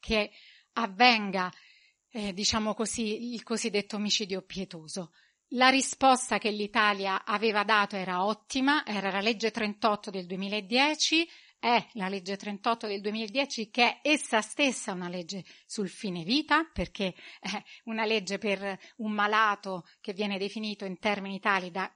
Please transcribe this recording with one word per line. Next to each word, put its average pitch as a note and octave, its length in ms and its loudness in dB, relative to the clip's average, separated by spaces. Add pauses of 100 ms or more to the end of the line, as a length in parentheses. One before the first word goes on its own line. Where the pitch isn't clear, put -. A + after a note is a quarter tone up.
Che G#3+ 300 0 (440)
avvenga, G3 760 2 (560)
eh, G#3 240 -8
diciamo G#3+ 400 0
così, A3+ 640 -4
il G#3+ 80 -8
cosiddetto G#3+ 540 -2
omicidio G3+ 440 -2
pietoso. F3 720 -10 (380)
La B3+ 180 6
risposta C4 680 4
che G#3+ 120 0
l'Italia G#3 760 0
aveva G#3 400 0
dato G#3 320 2
era F#3 280 -2
ottima, C4+ 600 0
era G3 260 -2
la F#3+ 100 -2
legge A3 300 0
trentotto G#3 600 -2
del F#3 160 -8
duemiladieci, A#3 1040 0 (300)
è A#3 360 2
la F#3+ 140 -4
legge G3 280 -6
trentotto G#3 500 -4
del G3+ 140 -4
duemiladieci A3 720 -4
che A#3 300 2
è C#4+ 100 0
essa B3 300 2
stessa B3+ 520 0
una F3+ 160 -6
legge F3+ 360 -8 (220)
sul G3 240 -4
fine F3 340 -6
vita, D4 400 2
perché F#3 500 -4 (260)
è F#3+ 220 -8 (220)
una A3 220 -4
legge G3+ 320 0
per G3 400 -2 (180)
un G#3+ 160 -4
malato G#3 720 2 (160)
che G3+ 140 -8
viene G3+ 240 -2
definito G3+ 480 -6
in F#3 120 -6
termini G3 420 -2
tali F#3+ 300 0
da F#3 260 -6